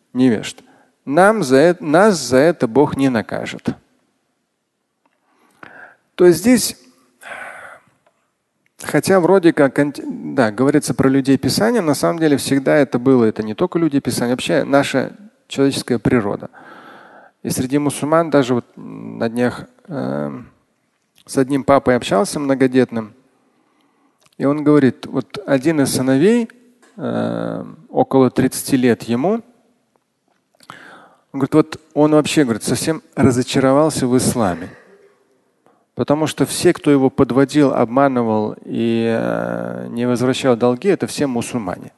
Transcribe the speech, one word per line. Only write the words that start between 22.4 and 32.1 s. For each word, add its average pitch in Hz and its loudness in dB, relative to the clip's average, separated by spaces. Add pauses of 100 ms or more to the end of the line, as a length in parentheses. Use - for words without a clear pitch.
и 131 -4
он 147 -2
говорит, 139 2
вот - -8
один 143 0
из 120 0
сыновей, 151 2 (460)
эм, 113 -6 (120)
около 131 2
тридцати - -2
лет 123 0
ему, 156 -2 (1900)
он 139 -8
говорит, 135 -2
вот 156 0 (120)
он 151 2